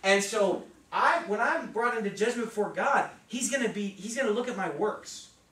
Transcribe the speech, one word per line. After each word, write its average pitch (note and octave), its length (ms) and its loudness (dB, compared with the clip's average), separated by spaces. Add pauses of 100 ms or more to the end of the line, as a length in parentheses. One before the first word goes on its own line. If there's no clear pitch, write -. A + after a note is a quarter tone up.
And G3 200 6
so G3 420 0 (280)
I, - 340 4
when G#3 140 -2
I'm C4 320 0
brought A3+ 240 0
into G3+ 140 -2
judgment A#3 380 0
before G3+ 220 -2
God, C4+ 400 2 (160)
he's B3 240 -4
gonna B3 180 0
be, G3+ 200 -4
he's G3 280 -8
gonna B3 140 2
look A#3+ 180 0
at G3 80 -6
my F#3 140 -2
works. - 580 -4 (240)